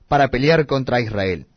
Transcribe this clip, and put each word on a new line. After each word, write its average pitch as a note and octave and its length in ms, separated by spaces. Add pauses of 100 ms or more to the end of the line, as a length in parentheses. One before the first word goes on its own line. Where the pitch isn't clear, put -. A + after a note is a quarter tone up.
para C#3+ 200
pelear D3 380
contra B2+ 340
Israel. G2 560